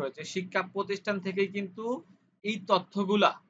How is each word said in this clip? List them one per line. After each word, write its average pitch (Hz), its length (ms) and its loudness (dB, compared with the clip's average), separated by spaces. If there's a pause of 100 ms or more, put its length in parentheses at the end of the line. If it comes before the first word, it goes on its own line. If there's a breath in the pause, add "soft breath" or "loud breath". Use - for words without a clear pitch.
রয়েছে, 135 200 -4 (120)
শিক্ষা 185 280 -2 (140)
প্রতিষ্ঠান 190 400 -2 (100)
থেকেই 190 300 0
কিন্তু 202 280 -6 (600)
এই 214 100 -2 (160)
তথ্যগুলা 190 600 4 (180)